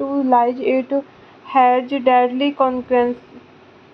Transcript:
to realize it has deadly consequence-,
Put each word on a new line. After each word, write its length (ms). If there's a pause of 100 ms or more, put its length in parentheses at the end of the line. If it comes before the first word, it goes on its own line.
to 140
realize 440
it 380 (540)
has 400 (140)
deadly 460
consequence-, 680 (760)